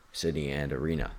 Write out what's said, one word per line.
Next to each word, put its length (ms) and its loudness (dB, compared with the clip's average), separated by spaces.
City 380 0
and 240 0
Arena. 440 0